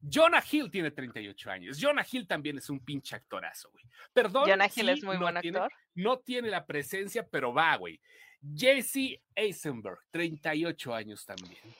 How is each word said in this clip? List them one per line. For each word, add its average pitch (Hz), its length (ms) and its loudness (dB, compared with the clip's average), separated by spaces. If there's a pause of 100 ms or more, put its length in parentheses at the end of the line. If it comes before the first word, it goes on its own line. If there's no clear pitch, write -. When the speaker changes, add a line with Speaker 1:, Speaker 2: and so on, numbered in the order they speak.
(100)
Speaker 1:
Jonah 320 400 6
Hill 277 200 0
tiene 165 200 -2
treinta 131 300 -10
y 104 80 -8
ocho 101 220 -14
años. 95 280 -8
Jonah 269 320 2
Hill 247 160 -6
también 147 300 -4
es 131 140 -12
un 139 120 -6
pinche 135 320 -8
actorazo, 92 580 -12
güey. - 120 -20 (300)
Perdón, 202 340 4
Speaker 2:
Jonah 196 260 8
Hill 220 120 0
Speaker 1:
sí, 180 40 6
Speaker 2:
es 196 140 2
muy 190 120 -2
Speaker 1:
no 180 80 0
Speaker 2:
buen 175 180 0
Speaker 1:
tiene, 170 160 -2
Speaker 2:
actor. 185 140 -2 (240)
Speaker 1:
no 214 240 2
tiene 240 280 -4
la 185 160 -4
presencia, 190 640 -6
pero 127 240 -2
va, 151 240 6
güey. 85 240 -10 (560)
Jesse 262 640 2 (140)
Eisenberg, 135 640 -4 (120)
treinta 160 440 -2
y 156 100 0
ocho 156 300 -4
años 107 320 -8
también. 92 320 -14 (220)